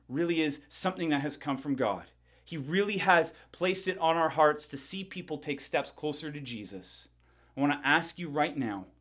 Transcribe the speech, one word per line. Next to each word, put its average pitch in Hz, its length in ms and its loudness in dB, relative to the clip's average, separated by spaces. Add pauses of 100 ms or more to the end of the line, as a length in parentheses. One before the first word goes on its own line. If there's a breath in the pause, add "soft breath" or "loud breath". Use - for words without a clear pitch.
really 165 320 0
is 151 300 0
something 185 400 -2
that 143 100 2
has 143 160 -4
come 139 220 -4
from 143 160 -2
God, 104 300 0 (380 soft breath)
he - 140 -10
really 190 400 0
has 175 380 6 (160 loud breath)
placed 185 380 0
it 185 100 -2
on 165 180 4
our 160 140 4
hearts 151 380 6
to 139 100 -8
see 190 260 -6
people 175 320 -8
take 143 240 -6
steps - 300 -2
closer 151 420 -6
to 147 80 -10
Jesus, 104 680 -12 (460 soft breath)
I 135 60 -6
want 143 140 2
to 143 120 -4
ask 160 320 2
you 170 120 -8
right 147 260 0
now, 104 300 -4 (140)